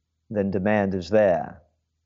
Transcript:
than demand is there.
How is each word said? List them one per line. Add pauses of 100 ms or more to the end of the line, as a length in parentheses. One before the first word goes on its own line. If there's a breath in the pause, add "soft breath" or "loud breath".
(300)
than
demand
is
there. (440)